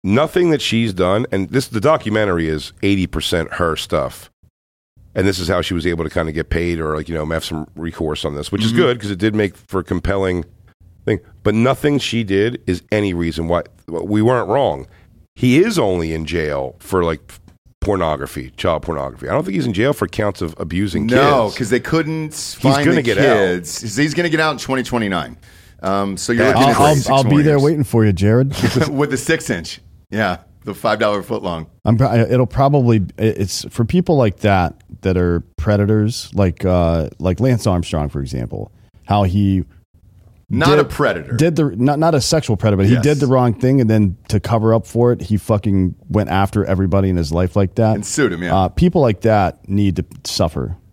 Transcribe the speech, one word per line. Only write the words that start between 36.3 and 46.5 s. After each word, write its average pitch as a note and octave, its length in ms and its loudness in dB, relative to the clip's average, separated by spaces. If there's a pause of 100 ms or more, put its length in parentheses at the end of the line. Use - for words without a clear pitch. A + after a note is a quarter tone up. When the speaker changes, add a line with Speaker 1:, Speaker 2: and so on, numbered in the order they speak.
Speaker 3:
like, F#2+ 320 0
uh, E2+ 520 2
like F2+ 220 -2
Lance B2+ 260 2
Armstrong, E2+ 440 -2
for C#2+ 100 -6
example, A#1+ 520 -8 (340)
how G2+ 180 2
he F#2+ 400 2 (840)
Speaker 2:
Not C#3+ 220 2
Speaker 3:
did, D3+ 80 6
Speaker 2:
a C#3+ 40 4
predator. A#2+ 540 -2
Speaker 3:
did D#3+ 180 2
the, C#3+ 220 0
not, C#3 200 2
not D#3+ 160 2
a D#3 80 2
sexual A#2+ 360 0
predator, G#2 200 2
but G2 100 4
he A#2 80 6
Speaker 2:
Yes. A2+ 80 0
Speaker 3:
did D3 180 2
the C3+ 60 2
wrong B2 260 4
thing, C3 260 2
and A2+ 100 2
then G#2 280 2 (100)
to G2+ 140 0
cover A2+ 320 2
up A2+ 120 0
for A#2+ 280 2
it, - 80 -4
he G#2 160 0
fucking G2 580 0 (140)
went G#2+ 200 0
after G2 360 0